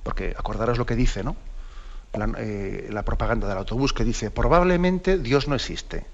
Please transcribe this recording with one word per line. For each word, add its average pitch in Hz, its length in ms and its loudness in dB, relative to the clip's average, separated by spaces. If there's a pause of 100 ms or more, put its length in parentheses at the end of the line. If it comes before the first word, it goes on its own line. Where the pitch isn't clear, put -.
porque 92 360 -2
acordaros 113 420 -2
lo 120 80 0
que 117 80 0
dice, 117 280 2
¿no? 143 120 -2 (760)
La, 107 140 0 (100)
eh, 101 540 -6
la 104 120 -4
propaganda 110 440 0
del 98 120 -2
autobús 117 340 0
que 120 100 0
dice, 113 280 0
"Probablemente 180 880 4
Dios 139 280 2
no 147 60 0
existe 82 600 -4